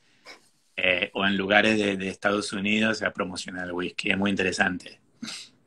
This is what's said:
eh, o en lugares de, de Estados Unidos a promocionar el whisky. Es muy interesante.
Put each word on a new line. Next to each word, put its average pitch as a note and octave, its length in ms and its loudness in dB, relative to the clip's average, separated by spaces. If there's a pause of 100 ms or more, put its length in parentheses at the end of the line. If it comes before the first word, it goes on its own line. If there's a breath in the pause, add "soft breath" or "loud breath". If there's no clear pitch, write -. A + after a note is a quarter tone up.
(760 soft breath)
eh, F#2 360 2
o F#2+ 120 0
en G2 120 2
lugares G#2 400 6
de, G2+ 200 2
de F#2+ 120 -4
Estados G2+ 440 -2
Unidos G#2+ 500 0
a F#2 80 0
promocionar F#2 560 -8
el F2 60 -8
whisky. F2+ 380 -4
Es F#2+ 60 0
muy G2 140 0
interesante. F#2 680 -2 (680 loud breath)